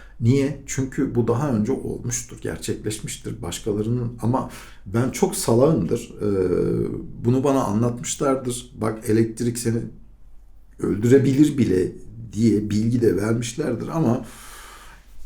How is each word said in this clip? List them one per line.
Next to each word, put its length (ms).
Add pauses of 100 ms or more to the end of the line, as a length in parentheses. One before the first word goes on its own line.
(220)
Niye? 440
Çünkü 480
bu 140
daha 220
önce 220
olmuştur, 680
gerçekleşmiştir 1000
başkalarının. 680 (100)
Ama 280 (360)
ben 240
çok 260
salağımdır. 880
Ee, 40 (1000)
bunu 200
bana 200
anlatmışlardır. 1160
"Bak, 300
elektrik 480
seni 200 (1000)
öldürebilir 800
bile." 340 (400)
diye 380
bilgi 320
de 140
vermişlerdir 720
ama 360 (1000)